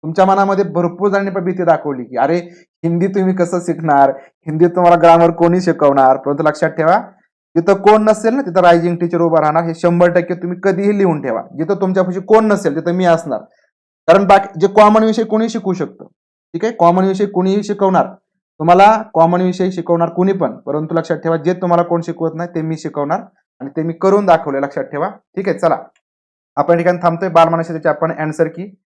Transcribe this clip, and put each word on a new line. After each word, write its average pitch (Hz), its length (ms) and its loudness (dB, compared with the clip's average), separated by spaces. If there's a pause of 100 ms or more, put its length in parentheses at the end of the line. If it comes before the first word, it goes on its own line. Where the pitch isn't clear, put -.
तुमच्या 160 220 0
मनामध्ये 196 400 2
भरपूर 175 440 -4
जणांनी 196 220 -2
पण 185 140 -6
भीती 185 200 -4
दाखवली 147 400 -2
की 123 120 -12
"अरे 139 200 0 (480)
हिंदी 170 220 -2
तुम्ही 185 280 -2
कसं 180 260 -2
शिकणार, 151 580 0
हिंदी 156 480 -4
तुम्हाला 175 300 4
ग्रामर 170 340 6
कोणी 170 300 2
शिकवणार?" 139 560 2
परंतु 143 260 -6
लक्षात 151 280 0
ठेवा, 160 280 0 (580)
जिथं 170 180 2
कोण 208 280 4
नसेल 214 320 0
ना 277 80 -4
तिथं 185 180 -2
रायझिंग 175 360 4
टीचर 170 240 -4
उभा 165 200 2
राहणार, 156 240 0
हे 165 100 -6
शंभर 175 360 2
टक्के 175 240 -2
तुम्ही 175 280 -10
कधीही 196 360 0
लिहून 170 240 0
ठेवा. 117 200 -6
जिथं 165 320 -6
तुमच्यापाशी 185 460 -2
कोण 220 240 4
नसेल 180 320 -2
तिथं 170 180 -4
मी 185 100 -2
असणार, 165 340 0 (680)
कारण 190 180 4
बाकी 196 340 2
जे 185 60 0
कॉमन 214 380 4
विषय 220 200 0
कोणी 220 240 -2
शिकू 202 240 -6
शकतं, - 320 -8 (480)
ठीक 170 120 -6
आहे, 226 100 -4
कॉमन 175 300 2
विषय 190 220 -2
कोणीही 190 360 -2
शिकवणार, 196 440 0 (520)
तुम्हाला 196 440 4 (120)
कॉमन 170 260 2
विषय 180 300 -2
शिकवणार 170 380 -2
कोणी 180 240 -2
पण, 170 240 -2
परंतु 156 380 -8
लक्षात 165 220 -4
ठेवा 165 200 -4
जे 156 160 -2
तुम्हाला 175 300 0
कोण 175 180 -2
शिकवत 165 340 -6
नाही 170 200 -10
ते 160 80 -4
मी 160 140 -6
शिकवणार 151 440 -6 (400)
आणि 139 100 -14
ते 160 120 -8
मी 165 100 -4
करून 190 340 0
दाखवले, 165 340 0
लक्षात 139 240 -6
ठेवा, 151 240 -6
ठीक 196 400 -10
आहे. 175 100 -4
चला - 200 0 (800)
आपण 147 160 0
या 170 60 4
ठिकाणी 175 240 0
थांबतोय. 170 260 -2
बालमानस 165 420 2
याचे 156 180 -4
आपण 156 220 -2
आन्सर 156 380 -4
की 190 260 -14 (140)